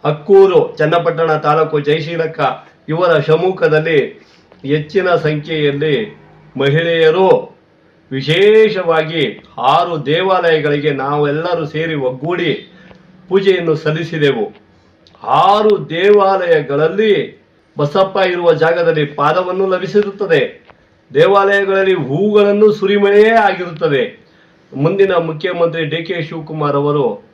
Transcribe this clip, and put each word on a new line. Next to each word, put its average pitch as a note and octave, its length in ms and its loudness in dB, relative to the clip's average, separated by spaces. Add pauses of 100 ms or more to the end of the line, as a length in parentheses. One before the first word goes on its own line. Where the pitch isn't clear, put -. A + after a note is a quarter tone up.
ಅಕ್ಕೂರು F3+ 720 4
ಚನ್ನಪಟ್ಟಣ D#3+ 600 0
ತಾಲೂಕು D3+ 420 0
ಜಯಶೀಲಕ್ಕ D#3 600 -4 (500)
ಇವರ E3 300 2
ಸಮ್ಮುಖದಲ್ಲಿ D#3 1040 0 (400)
ಹೆಚ್ಚಿನ E3+ 500 -2
ಸಂಖ್ಯೆಯಲ್ಲಿ D3+ 1040 -4 (380)
ಮಹಿಳೆಯರು, E3 1000 2 (540)
ವಿಶೇಷವಾಗಿ E3 1300 0 (140)
ಆರು D3+ 480 0
ದೇವಾಲಯಗಳಿಗೆ D#3 840 0
ನಾವೆಲ್ಲರೂ D3 760 -4
ಸೇರಿ D#3 300 -6
ಒಗ್ಗೂಡಿ C#3+ 760 -6 (560)
ಪೂಜೆಯನ್ನು F3+ 460 0
ಸಲ್ಲಿಸಿದೆವು. D3+ 800 -2 (760)
ಆರು F#3+ 600 2
ದೇವಾಲಯಗಳಲ್ಲಿ F3+ 1500 0 (340)
ಬಸಪ್ಪ F#3+ 400 -2
ಇರುವ F3 360 2
ಜಾಗದಲ್ಲಿ D#3+ 520 0
ಪಾದವನ್ನು F3+ 640 -2
ಲಭಿಸಿರುತ್ತದೆ, F#3 960 -2 (500)
ದೇವಾಲಯಗಳಲ್ಲಿ G3 800 2
ಹೂಗಳನ್ನು G3+ 760 2
ಸುರಿಮಳೆಯೇ G3+ 580 2
ಆಗಿರುತ್ತದೆ. F3 960 -2 (520)
ಮುಂದಿನ F#3+ 400 2
ಮುಖ್ಯಮಂತ್ರಿ E3 680 -2
ಡಿ D#3+ 180 -6
ಕೆ E3+ 200 -6
ಶಿವಕುಮಾರ್ D3+ 520 -6
ಅವರು C#3+ 580 -2